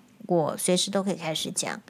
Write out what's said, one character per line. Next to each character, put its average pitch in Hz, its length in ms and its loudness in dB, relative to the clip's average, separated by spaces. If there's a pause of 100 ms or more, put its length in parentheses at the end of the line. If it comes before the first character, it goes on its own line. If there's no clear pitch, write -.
(260)
我 165 300 2
随 180 200 2
时 185 140 0
都 196 140 0
可 196 80 0
以 - 20 0
开 165 180 -4
始 - 200 -4
讲。 - 380 -4